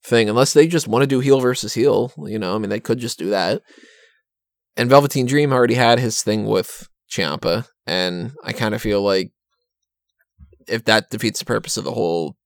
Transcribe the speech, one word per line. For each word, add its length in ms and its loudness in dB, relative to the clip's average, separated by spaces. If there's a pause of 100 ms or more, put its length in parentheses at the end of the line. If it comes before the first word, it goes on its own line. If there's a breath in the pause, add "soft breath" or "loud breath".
thing, 260 2
unless 220 2
they 160 6
just 220 -2
wanna 180 2
do 140 0
heel 180 4
versus 340 -2
heel. 440 0
You 220 -8
know, 160 -4
I 20 -2
mean, 120 -4
they 120 -4
could 180 -2
just 180 -8
do 120 -6
that. 320 -2 (1120 soft breath)
And 140 -2
Velveteen 360 6
Dream 280 2
already 220 4
had 240 4
his 220 -2
thing 240 -2
with 440 -4 (200)
Ciampa, 580 -2 (180)
and 480 -4 (100)
I 100 -8
kinda 260 -4
feel 220 -2
like 300 0 (1400)
if 180 -6
that 240 2
defeats 300 -4
the 60 -8
purpose 320 -4
of 60 -8
the 100 -8
whole 420 -2 (100)